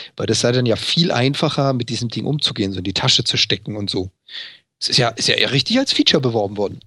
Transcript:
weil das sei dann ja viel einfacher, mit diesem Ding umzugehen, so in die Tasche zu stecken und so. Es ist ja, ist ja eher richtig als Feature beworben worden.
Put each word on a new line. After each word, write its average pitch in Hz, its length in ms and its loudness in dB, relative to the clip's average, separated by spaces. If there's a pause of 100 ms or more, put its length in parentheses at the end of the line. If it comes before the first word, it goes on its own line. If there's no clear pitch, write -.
(160)
weil 104 100 -6
das 110 140 0
sei 123 120 2
dann 123 140 2
ja 107 100 2
viel - 360 0
einfacher, 139 600 2
mit 120 160 -2
diesem 117 200 -4
Ding 110 180 -6
umzugehen, 113 460 -2
so 95 60 -6
in 90 60 -8
die 98 80 -4
Tasche 127 320 2
zu - 120 -2
stecken 104 400 -2
und 101 120 -4
so. 92 220 -4 (720)
Es - 80 -4
ist - 100 2
ja, 120 120 4
ist - 180 -2
ja 113 80 4
eher 110 160 2
richtig 220 260 2
als 269 140 0
Feature - 280 4
beworben 107 360 0
worden. 101 300 -4